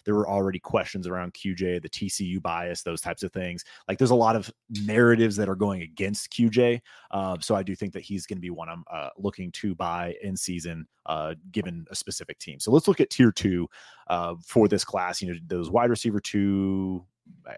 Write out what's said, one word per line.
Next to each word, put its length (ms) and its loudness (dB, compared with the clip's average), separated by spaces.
There 100 2
were 140 4
already 320 2
questions 480 -2
around 280 -6
Q 200 -4
J, 240 0
the 80 -12
T 220 -6
C 160 -4
U 160 -4
bias, 400 -4
those 180 -6
types 240 -6
of 80 -6
things. 320 -6
Like, 100 -2
there's 140 6
a 40 8
lot 200 6
of 160 -4
narratives 680 6
that 100 0
are 80 -2
going 260 0
against 500 -6
Q 180 4
J. 320 4
Uh, 280 -4
so 160 0
I 80 0
do 120 -6
think 180 -8
that 100 -10
he's 220 -8
gonna 160 -10
be 80 -10
one 180 -10
I'm, 240 -12
uh, 260 -8
looking 360 -6
to 200 -4
buy 480 -4
in 140 -6
season, 500 -8
uh, 300 -4
given 380 -6
a 40 -12
specific 440 -10
team. 200 -14
So 140 2
let's 160 6
look 100 2
at 100 4
tier 220 6
two, 380 -2
uh, 280 -4
for 220 6
this 160 2
class. 380 -4
You 100 -6
know, 160 -8
those 220 -4
wide 200 4
receiver 300 0
two, 840 -2
I, 100 -14